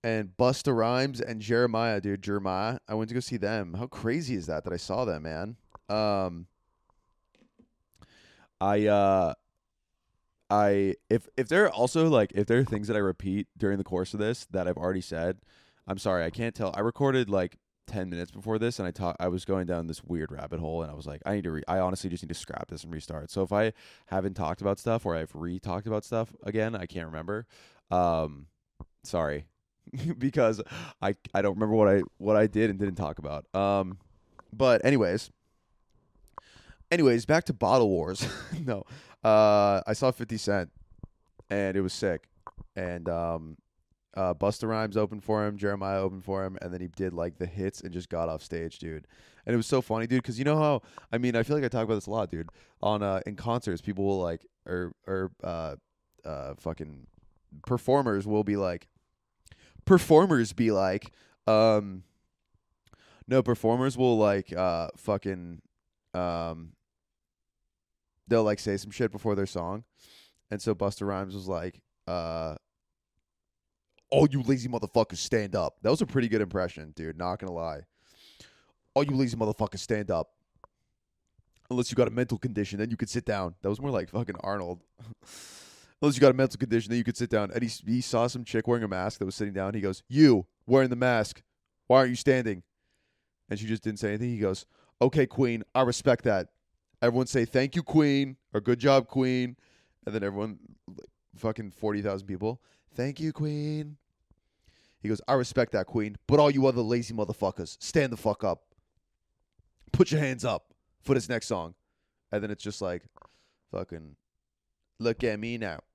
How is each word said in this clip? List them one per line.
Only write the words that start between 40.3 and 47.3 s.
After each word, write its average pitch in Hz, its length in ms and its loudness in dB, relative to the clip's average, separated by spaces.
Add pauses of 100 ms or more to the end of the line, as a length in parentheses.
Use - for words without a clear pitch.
Cent, 98 320 0 (800)
and 98 260 0
it 98 60 2
was 92 100 -2
sick. 90 360 -4 (460)
And, 87 340 -6
um, 82 480 -4 (600)
uh, 92 160 0
Busta 101 340 -2
Rhymes 110 300 -2
opened 107 260 -2
for 107 240 0
him, 104 120 -6
Jeremiah 98 420 -2
opened 95 240 -4
for 95 180 -4
him, 95 200 -8
and 90 100 -10
then 90 80 -8
he 90 80 -8
did, 92 240 -4
like, 85 240 -6